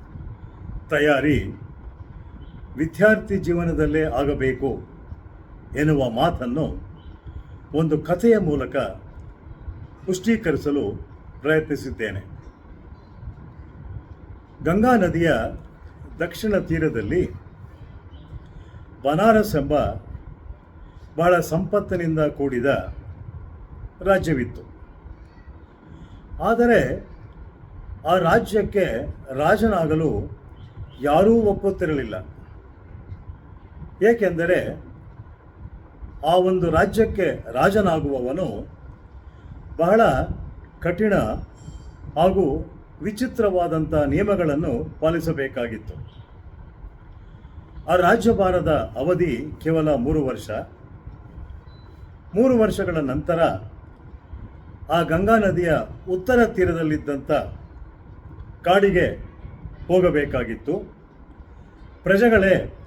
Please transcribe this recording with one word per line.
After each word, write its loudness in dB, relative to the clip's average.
ತಯಾರಿ 2
ವಿದ್ಯಾರ್ಥಿ 2
ಜೀವನದಲ್ಲೇ 0
ಆಗಬೇಕು 0
ಎನ್ನುವ 4
ಮಾತನ್ನು 0
ಒಂದು 2
ಕಥೆಯ 4
ಮೂಲಕ -2
ಪುಷ್ಟೀಕರಿಸಲು 0
ಪ್ರಯತ್ನಿಸಿದ್ದೇನೆ. -2
ಗಂಗಾ 4
ನದಿಯ 2
ದಕ್ಷಿಣ -2
ತೀರದಲ್ಲಿ -2
ಬನಾರಸ್ 4
ಎಂಬ 0
ಬಹಳ 6
ಸಂಪತ್ತಿನಿಂದ -2
ಕೂಡಿದ 0
ರಾಜ್ಯವಿತ್ತು. 0
ಆದರೆ 4
ಆ 6
ರಾಜ್ಯಕ್ಕೆ 2
ರಾಜನಾಗಲು 2
ಯಾರೂ 6
ಒಪ್ಪುತ್ತಿರಲಿಲ್ಲ. 0
ಏಕೆಂದರೆ 2
ಆ 4
ಒಂದು 4
ರಾಜ್ಯಕ್ಕೆ 2
ರಾಜನಾಗುವವನು 2
ಬಹಳ 4
ಕಠಿಣ 0
ಹಾಗೂ 2
ವಿಚಿತ್ರವಾದಂಥ -2
ನಿಯಮಗಳನ್ನು 0
ಪಾಲಿಸಬೇಕಾಗಿತ್ತು. -2
ಆ 6
ರಾಜ್ಯಭಾರದ 4
ಅವಧಿ 0
ಕೇವಲ 2
ಮೂರು 0
ವರ್ಷ. -6
ಮೂರು 6
ವರ್ಷಗಳ 2
ನಂತರ 0
ಆ 4
ಗಂಗಾ 4
ನದಿಯ 2
ಉತ್ತರ 4
ತೀರದಲ್ಲಿದ್ದಂಥ 0
ಕಾಡಿಗೆ 4
ಹೋಗಬೇಕಾಗಿತ್ತು. 0
ಪ್ರಜೆಗಳೇ 4